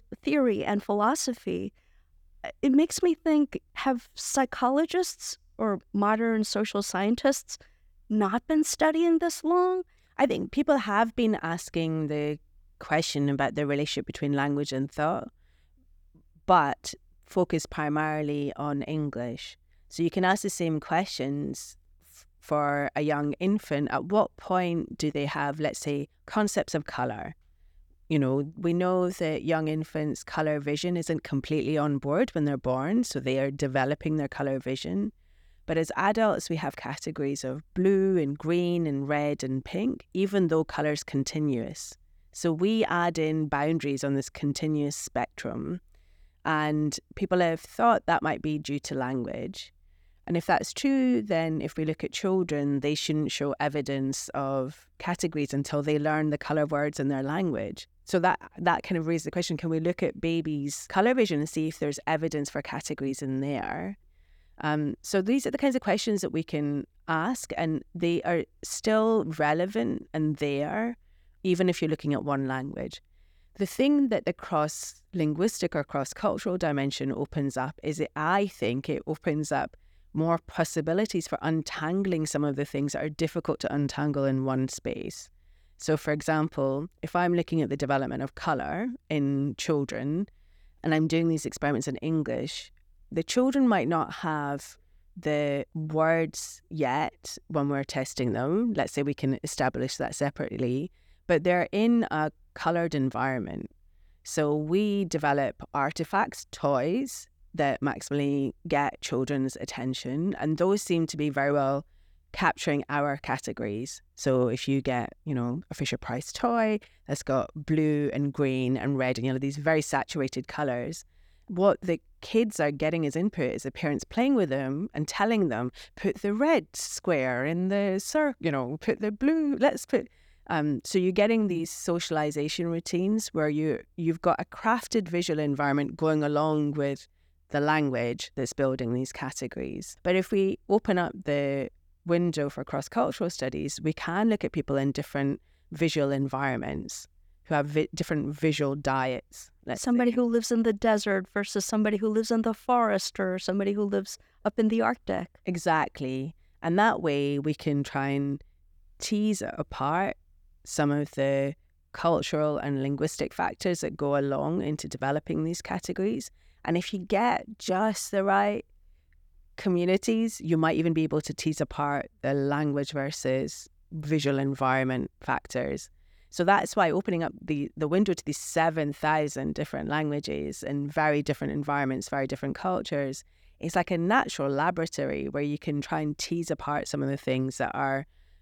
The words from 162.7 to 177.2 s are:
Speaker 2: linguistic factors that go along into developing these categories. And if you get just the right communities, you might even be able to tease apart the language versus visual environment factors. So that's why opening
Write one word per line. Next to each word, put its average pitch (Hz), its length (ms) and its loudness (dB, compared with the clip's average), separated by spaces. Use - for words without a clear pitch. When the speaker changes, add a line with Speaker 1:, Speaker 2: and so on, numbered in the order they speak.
Speaker 2:
linguistic 143 500 -2
factors - 500 -2
that 156 140 -4
go 143 220 2
along 143 440 0
into 151 260 -4
developing 151 560 -2
these 170 180 -4
categories. 185 680 -4
And 165 120 2
if - 160 -2
you 202 60 -2
get 202 460 0
just 202 520 0
the 196 140 2
right 202 400 2
communities, 190 840 2
you 165 160 2
might 160 200 4
even 165 160 2
be 160 120 2
able 151 160 0
to - 120 -4
tease - 280 -2
apart 143 500 -2
the 139 120 0
language 143 560 0
versus 139 760 -2
visual 147 480 0
environment 131 800 0
factors. - 680 -4
So - 140 -2
that's 196 300 4
why 175 160 4
opening 175 320 0